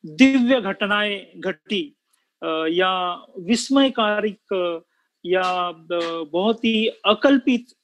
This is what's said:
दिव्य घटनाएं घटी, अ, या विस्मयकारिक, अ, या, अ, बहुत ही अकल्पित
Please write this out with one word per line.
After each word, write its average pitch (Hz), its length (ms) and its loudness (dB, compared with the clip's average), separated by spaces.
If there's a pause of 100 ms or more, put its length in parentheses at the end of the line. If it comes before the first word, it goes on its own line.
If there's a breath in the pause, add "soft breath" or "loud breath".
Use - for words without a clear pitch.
दिव्य 247 560 4
घटनाएं 202 640 -4 (100)
घटी, 175 580 -6 (480)
अ, 160 260 -2
या 180 560 -2 (140)
विस्मयकारिक, 214 1120 0
अ, 175 320 -4 (400)
या, 180 440 0
अ, 165 640 -6
बहुत 214 340 0
ही 226 220 2
अकल्पित 247 800 2 (160)